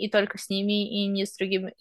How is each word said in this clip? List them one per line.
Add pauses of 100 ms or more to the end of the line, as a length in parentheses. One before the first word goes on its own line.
и
только
с
ними,
и
не
с
другими,